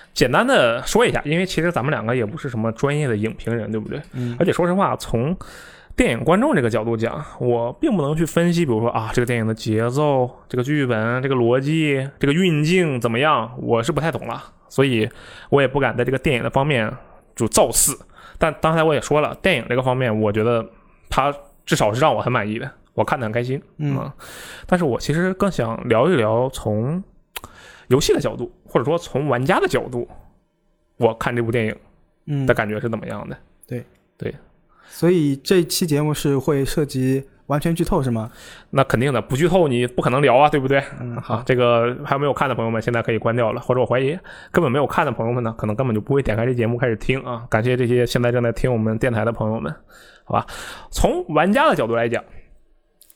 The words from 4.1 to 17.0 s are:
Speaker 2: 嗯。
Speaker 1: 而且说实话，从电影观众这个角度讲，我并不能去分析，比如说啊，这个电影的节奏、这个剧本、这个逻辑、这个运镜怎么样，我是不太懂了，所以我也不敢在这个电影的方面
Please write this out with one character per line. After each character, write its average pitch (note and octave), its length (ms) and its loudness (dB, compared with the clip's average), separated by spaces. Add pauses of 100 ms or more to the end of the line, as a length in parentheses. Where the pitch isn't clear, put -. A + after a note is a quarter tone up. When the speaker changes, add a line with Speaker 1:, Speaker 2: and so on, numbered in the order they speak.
Speaker 2:
嗯。 B2 260 -6
Speaker 1:
而 F3 60 0
且 C#3+ 80 2
说 F3 120 0
实 F3 80 0
话， F3 220 0
从 C3+ 400 -2 (600)
电 A#3+ 160 2
影 A#2+ 120 -4
观 F3 160 4
众 C4+ 160 2
这 D3+ 60 2
个 A#2 80 2
角 G#2+ 120 0
度 A#2 140 -2
讲， A2 260 -4 (200)
我 A#2+ 320 0
并 D4+ 200 -2
不 F3 80 2
能 C#3+ 140 0
去 E3 100 0
分 E3+ 280 2
析， E3+ 120 2
比 C3 60 0
如 A2 80 2
说 A#2 100 2
啊， A2 240 -2
这 B2+ 80 2
个 A#2+ 40 2
电 A#2+ 120 0
影 A2 80 0
的 A2 80 0
节 A2 360 -2
奏、 C3+ 420 0 (160)
这 - 80 -8
个 B2 80 0
剧 C#3+ 220 0
本、 A#2+ 360 0
这 C3+ 60 -2
个 C3+ 80 0
逻 B2 240 4
辑、 C#3+ 580 0
这 - 80 0
个 C#3 60 4
运 D#3+ 320 2
镜 D#3+ 380 2
怎 A#2+ 100 0
么 A#2 80 0
样， B2+ 420 2
我 A#2 220 2
是 C#3+ 80 -2
不 D3 80 -2
太 D#3+ 100 0
懂 B2+ 160 -6
了， A#2 160 -8 (280)
所 C#3 160 2
以 A2+ 240 2 (400)
我 C#3 100 6
也 C3+ 80 4
不 C3+ 100 -4
敢 A#2+ 200 0
在 A#2+ 80 0
这 B2+ 40 0
个 C3+ 80 0
电 C3+ 200 0
影 A2+ 40 -4
的 B2 80 -4
方 C#3 160 2
面 A#2+ 240 0 (460)